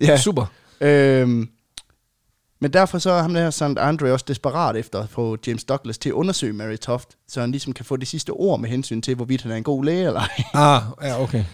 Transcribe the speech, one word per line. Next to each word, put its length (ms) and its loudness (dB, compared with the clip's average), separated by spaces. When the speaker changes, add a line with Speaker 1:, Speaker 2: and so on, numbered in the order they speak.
Speaker 1:
Ja. 160 6
Speaker 2:
Super. 300 2
Speaker 1:
Øhm, 680 4
men 120 0
derfor 260 4
så 120 0
er 120 4
ham 120 -2
der, 160 2
Saint 280 -2
Andre, 340 2
også 160 0
desperat 480 -2
efter 240 -6
at 80 -8
få 280 -4
James 180 -4
Douglas 340 -6
til 100 -6
at 40 0
undersøge 400 -2
Mary 240 -8
Toft, 320 -6
så 120 -6
han 100 -2
ligesom 220 -6
kan 120 -14
få 120 -4
det 120 -8
sidste 220 -8
ord 300 0
med 80 -4
hensyn 320 -4
til, 140 -2
hvorvidt 280 -2
han 100 -8
er 40 -4
en 60 -6
god 220 -2
læge 220 0
eller 140 -2
ej. 240 -4
Speaker 2:
Ah, 280 6
ja, 200 -2
okay. 320 -2